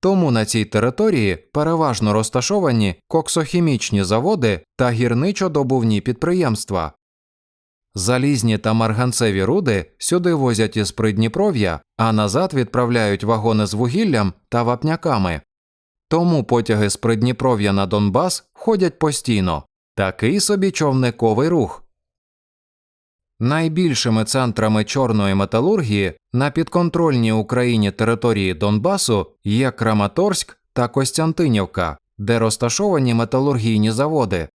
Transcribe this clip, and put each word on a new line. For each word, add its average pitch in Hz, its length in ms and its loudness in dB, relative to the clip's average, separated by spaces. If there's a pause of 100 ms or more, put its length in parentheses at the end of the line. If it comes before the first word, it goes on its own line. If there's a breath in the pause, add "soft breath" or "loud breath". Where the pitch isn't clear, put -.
Тому 185 280 2
на 113 140 2
цій 107 200 0
території 127 720 0
переважно 147 760 -2
розташовані 113 800 0 (140)
коксохімічні 156 960 0
заводи 113 560 0 (160)
та 123 140 0
гірничодобувні 123 1080 0
підприємства. 120 920 -2 (1000)
Залізні 117 640 0
та 110 140 -2
марганцеві 113 720 0
руди 127 540 0
сюди 175 360 0
возять 113 420 0
із 107 160 -2
Придніпров'я, 110 880 0 (160)
а 113 160 0
назад 110 420 0
відправляють 117 720 0
вагони 107 420 2
з 101 80 -6
вугіллям 120 580 0 (160)
та 120 140 0
вапняками. 156 800 -2 (680)
Тому 165 360 2
потяги 107 460 0
з - 60 -4
Придніпров'я 117 760 0
на 98 140 0
Донбас 104 680 0
ходять 190 460 -2
постійно. 101 680 0 (300)
Такий 107 460 0
собі 196 300 0
човниковий 127 800 0
рух. 156 340 -2 (1600)
Найбільшими 151 840 0
центрами 110 600 0
чорної 107 500 0
металургії 104 800 0 (180)
на 135 180 0
підконтрольній 160 840 0
Україні 110 580 0
території 110 640 0
Донбасу 104 720 0 (180)
є 120 260 0
Краматорськ 110 880 -2 (140)
та 160 160 -2
Костянтинівка, 131 1120 0 (200)
де 110 200 0
розташовані 123 760 0
металургійні 117 760 0
заводи. 113 640 -2